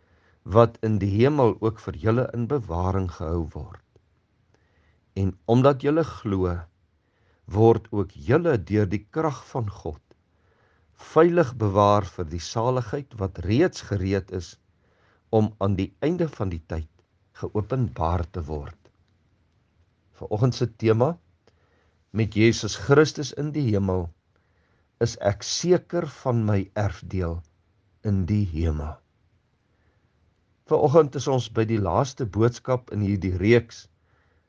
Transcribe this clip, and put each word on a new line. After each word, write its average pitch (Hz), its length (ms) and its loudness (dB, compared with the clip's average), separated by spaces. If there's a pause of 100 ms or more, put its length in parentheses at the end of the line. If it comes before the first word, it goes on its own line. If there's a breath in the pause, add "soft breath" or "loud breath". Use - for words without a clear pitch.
(460)
wat 110 360 4
in 107 160 0
die 98 160 -2
hemel 127 440 4
ook 110 200 -2
vir 85 180 -10
julle 110 360 0
in 117 160 -4
bewaring 92 600 -2
gehou 82 380 -6
word. - 360 -16 (1300)
En 95 260 -2
omdat 131 440 4
julle 156 180 2
glo, 92 540 -4 (880)
word 113 400 4
ook 104 220 -4
julle 131 480 0
deur 104 300 0
die 101 180 -6
krag 156 400 -6
van 113 240 -6
God - 300 -12 (1000)
veilig 170 580 4
bewaar 101 480 4
vir 90 240 -10
die 85 120 -8
saligheid 127 760 -4
wat 95 260 -6
reeds 123 440 0
gereed 95 440 -2
is 92 220 -10 (760)
om 107 260 4
aan 101 180 0
die 98 140 -2 (100)
einde 170 280 0
van 98 240 -6
die 82 140 -8
tyd 80 220 -8 (480)
geopenbaar 87 920 -4
te 87 160 -8
word." 73 320 -10 (1300)
Vanoggend 120 420 -2
se 123 120 -2 (100)
tema, 113 400 2 (1000)
met 101 200 -2
Jesus 113 420 2
Christus 147 560 2
in 147 200 -6
die 147 140 -2
hemel, 95 400 0 (920)
is 117 200 -2
ek 101 220 -2
seker 170 640 -2
van 120 400 -4
my 104 140 2 (140)
erfdeel 90 640 -6 (640)
in 98 220 0
die 104 200 0
hemel. 76 480 -4 (1800)
Vanoggend 147 460 4
is 127 120 -6
ons 127 220 -2
by 113 140 0
die 110 180 0
laaste 98 420 -2
boodskap 120 680 -2
in 104 100 -4
hierdie 98 340 -2
reeks 117 520 2 (600)